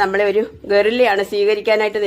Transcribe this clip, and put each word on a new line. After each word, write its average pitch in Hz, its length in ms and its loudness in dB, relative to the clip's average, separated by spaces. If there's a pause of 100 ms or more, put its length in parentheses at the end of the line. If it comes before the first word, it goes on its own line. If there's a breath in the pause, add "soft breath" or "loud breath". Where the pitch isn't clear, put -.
നമ്മളെ 190 260 0
ഒരു 208 100 0 (300)
ഗറില്ലയാണ് 208 600 2
സ്വീകരിക്കാനായിട്ട് 214 760 0